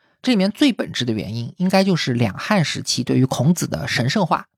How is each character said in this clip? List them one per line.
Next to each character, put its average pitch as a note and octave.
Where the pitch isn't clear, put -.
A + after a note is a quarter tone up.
这 B3+
里 A#3
面 F#3+
最 C#4+
本 -
质 B2
的 B2
原 G#2
因 A#2+
应 F3+
该 F#3+
就 F#3+
是 C#3
两 A#2+
汉 G3+
时 -
期 -
对 C3
于 B2+
孔 B2+
子 C#3+
的 -
神 A#2+
圣 G3
化， -